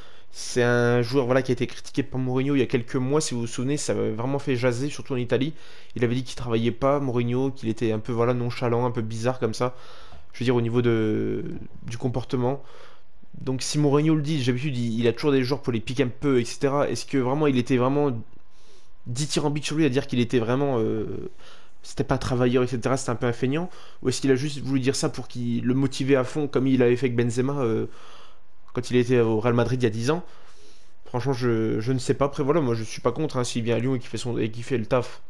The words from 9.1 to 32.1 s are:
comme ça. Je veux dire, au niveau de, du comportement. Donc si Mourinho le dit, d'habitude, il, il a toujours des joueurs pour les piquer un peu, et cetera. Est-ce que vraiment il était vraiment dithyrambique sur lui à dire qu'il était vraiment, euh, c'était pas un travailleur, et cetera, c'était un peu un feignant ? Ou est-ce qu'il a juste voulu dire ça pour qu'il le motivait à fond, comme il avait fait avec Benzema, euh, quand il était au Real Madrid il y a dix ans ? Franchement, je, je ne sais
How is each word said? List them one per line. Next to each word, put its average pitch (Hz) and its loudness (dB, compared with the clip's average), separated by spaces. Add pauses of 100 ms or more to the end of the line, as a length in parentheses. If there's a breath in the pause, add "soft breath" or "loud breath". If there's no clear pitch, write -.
comme 113 0
ça. 123 -2 (560 loud breath)
Je - -8
veux 120 -2
dire, 123 4
au 120 4
niveau 117 2
de, 107 2 (400)
du 117 -6
comportement. 127 -2 (800 loud breath)
Donc 131 -2
si - -2
Mourinho 147 6
le 156 2
dit, 143 0
d'habitude, 127 0
il, 117 0
il 117 4
a 117 6
toujours 147 2
des 135 6
joueurs 127 0
pour 127 0
les 110 0
piquer 131 0
un 123 2
peu, 127 2
et 117 2
cetera. 139 2
Est-ce - -4
que - -2
vraiment 135 2
il 131 2
était 123 2
vraiment 135 2 (920 soft breath)
dithyrambique 147 -2
sur 151 -4
lui 160 4
à 147 6
dire 131 2
qu'il 120 2
était 120 2
vraiment, 127 2
euh, 110 -2 (540 loud breath)
c'était - -4
pas 135 0
un 127 -2
travailleur, 123 2
et 123 2
cetera, 123 0
c'était - -4
un 117 -2
peu 127 -2
un 120 2
feignant ? 147 -2 (320 loud breath)
Ou - -2
est-ce 123 0
qu'il 135 6
a 131 6
juste 143 -2
voulu 131 0
dire 123 2
ça 156 0
pour 131 -6
qu'il 120 -2
le 123 2
motivait 135 2
à 127 4
fond, 147 -2
comme 135 2
il 131 4
avait 120 6
fait 123 0
avec 120 0
Benzema, 127 0
euh, 110 0 (880 loud breath)
quand - -4
il 120 2
était 123 4
au 117 4
Real 120 4
Madrid 120 2
il - 4
y 127 4
a - 2
dix 117 0
ans ? 175 -2 (800 loud breath)
Franchement, 127 -2
je, 117 2
je 120 -2
ne 131 0
sais 135 0